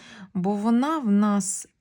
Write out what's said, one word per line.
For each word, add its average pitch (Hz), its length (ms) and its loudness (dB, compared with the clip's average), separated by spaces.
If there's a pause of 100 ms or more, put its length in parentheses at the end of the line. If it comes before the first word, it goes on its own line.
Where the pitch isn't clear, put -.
(340)
Бо 190 220 -2
вона 240 440 0
в 226 120 -2
нас, 202 560 0 (140)